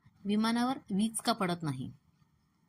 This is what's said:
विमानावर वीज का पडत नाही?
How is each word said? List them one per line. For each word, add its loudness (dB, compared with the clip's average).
विमानावर 2
वीज -2
का 0
पडत -2
नाही? -6